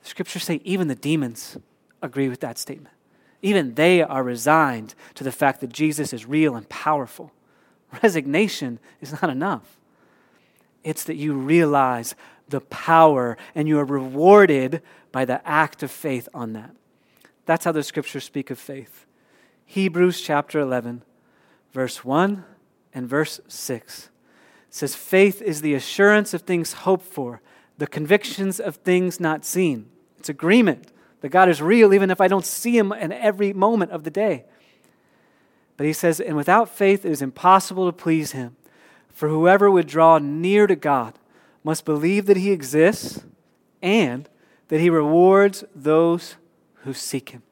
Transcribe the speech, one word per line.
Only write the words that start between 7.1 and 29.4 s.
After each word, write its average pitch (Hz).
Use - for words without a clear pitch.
Resignation 151
is 143
not 165
enough. 139
It's 156
that 160
you 147
realize 139
the 139
power 151
and 156
you 151
are 143
rewarded 143
by 131
the 127
act 151
of 139
faith 131
on 117
that. 107
That's 165
how 170
the 151
scriptures -
speak 135
of 123
faith. -
Hebrews 180
chapter 147
eleven, 120
verse 131
one 180
and 127
verse 147
six -
says, -
"Faith 190
is 160
the 151
assurance 202
of 165
things 170
hoped 185
for, 120
the 147
convictions 190
of 165
things 180
not 156